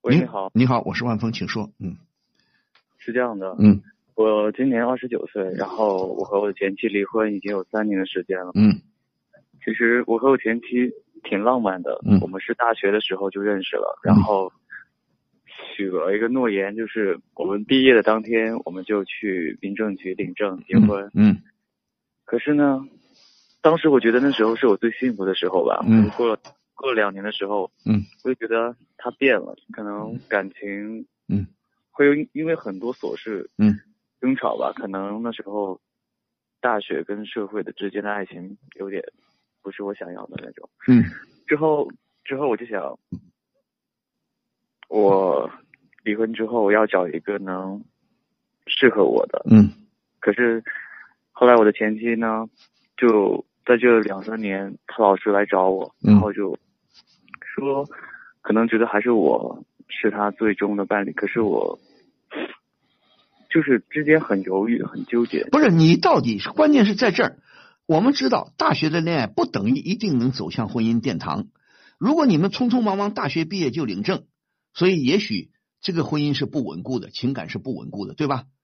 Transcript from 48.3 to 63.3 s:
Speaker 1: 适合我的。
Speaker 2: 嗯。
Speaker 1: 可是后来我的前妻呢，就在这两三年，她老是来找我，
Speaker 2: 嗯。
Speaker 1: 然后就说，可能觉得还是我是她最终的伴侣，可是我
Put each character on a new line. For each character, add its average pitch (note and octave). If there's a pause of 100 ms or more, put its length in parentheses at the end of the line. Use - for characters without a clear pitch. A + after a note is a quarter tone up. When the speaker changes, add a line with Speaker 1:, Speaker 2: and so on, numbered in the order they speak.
Speaker 1:
适 -
合 G#2
我 A#1+
的。 -
Speaker 2:
嗯。 G#2 (460)
Speaker 1:
可 -
是 A2+ (640)
后 -
来 B2
我 A2+
的 G#2
前 G#2+
妻 A#2
呢， A2 (480)
就 A2 (220)
在 B2
这 A#2
两 G2
三 A2
年， G2
她 -
老 G2
是 -
来 G2+
找 F#2+
我， F#2+
Speaker 2:
嗯。 G#2+
Speaker 1:
然 G2+
后 G#2
就 F#2+ (1000)
说， C#3 (540)
可 -
能 A2+
觉 A2+
得 A2+
还 G#2
是 A#2+
我 D2 (240)
是 -
她 G#2
最 G#2+
终 G#2
的 G2+
伴 G2+
侣， -
可 -
是 A#2
我 G#1+ (1700)